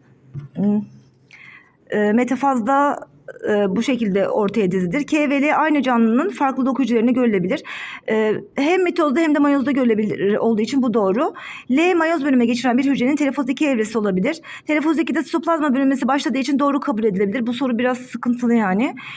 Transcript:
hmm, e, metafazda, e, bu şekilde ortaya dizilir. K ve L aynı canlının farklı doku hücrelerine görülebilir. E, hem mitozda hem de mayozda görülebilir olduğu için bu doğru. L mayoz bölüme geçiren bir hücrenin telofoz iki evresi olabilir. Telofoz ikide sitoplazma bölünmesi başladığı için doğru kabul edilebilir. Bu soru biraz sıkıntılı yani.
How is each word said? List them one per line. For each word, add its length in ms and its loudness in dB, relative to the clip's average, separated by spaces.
hmm, 260 0
e, 240 0
metafazda, 920 0
e, 260 0
bu 80 0
şekilde 460 0
ortaya 420 0
dizilir. 360 -2
K 220 2
ve 120 2
L 160 2
aynı 240 2
canlının 480 2
farklı 360 -2
doku 180 0
hücrelerine 280 2
görülebilir. 520 0
E, 240 2
hem 280 2
mitozda 360 0
hem 160 2
de 40 2
mayozda 320 2
görülebilir 640 0
olduğu 260 0
için 200 0
bu 120 0
doğru. 400 0
L 240 2
mayoz 300 0
bölüme 200 2
geçiren 320 0
bir 80 2
hücrenin 300 0
telofoz 340 -2
iki 180 0
evresi 300 0
olabilir. 440 0
Telofoz 320 0
ikide 240 -2
sitoplazma 520 0
bölünmesi 320 0
başladığı 300 0
için 220 0
doğru 200 0
kabul 240 -2
edilebilir. 440 0
Bu 60 -2
soru 240 -2
biraz 200 0
sıkıntılı 560 -2
yani. 420 0